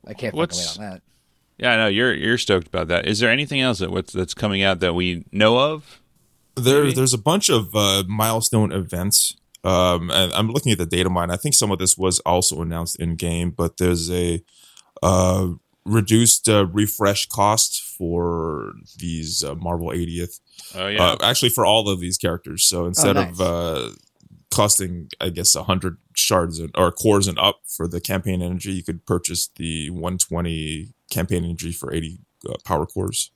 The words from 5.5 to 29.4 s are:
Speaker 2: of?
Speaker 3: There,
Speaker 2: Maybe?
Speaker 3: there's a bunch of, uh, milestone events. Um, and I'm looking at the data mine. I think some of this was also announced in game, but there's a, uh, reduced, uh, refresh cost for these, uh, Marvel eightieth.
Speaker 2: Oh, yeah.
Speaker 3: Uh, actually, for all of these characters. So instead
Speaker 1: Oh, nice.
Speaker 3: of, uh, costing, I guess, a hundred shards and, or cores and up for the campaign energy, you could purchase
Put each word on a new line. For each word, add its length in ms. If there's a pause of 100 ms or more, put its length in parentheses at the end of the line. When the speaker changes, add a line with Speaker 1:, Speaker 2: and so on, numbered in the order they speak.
Speaker 2:
of? 440 (540)
Speaker 3:
There, 280
Speaker 2:
Maybe? 120
Speaker 3:
there's 180
a 60
bunch 300
of, 260
uh, 320
milestone 680
events. 640 (260)
Um, 480
and 220
I'm 180
looking 200
at 60
the 80
data 240
mine. 220
I 40
think 200
some 160
of 80
this 180
was 240
also 400
announced 380
in 160
game, 360
but 260
there's 340
a, 320 (600)
uh, 460 (360)
reduced, 640
uh, 180
refresh 600
cost 560
for 920 (240)
these, 460
uh, 120
Marvel 380
eightieth. 460 (360)
Speaker 2:
Oh, 120
yeah. 160
Speaker 3:
Uh, 200
actually, 260
for 160
all 240
of 100
these 180
characters. 480
So 200
instead 320
Speaker 1:
Oh, 60
nice. 160
Speaker 3:
of, 20
uh, 480 (640)
costing, 580 (100)
I 100
guess, 260
a 80
hundred 340 (180)
shards 440
and, 160
or 160
cores 360
and 100
up 300
for 200
the 140
campaign 400
energy, 300
you 120
could 220
purchase 520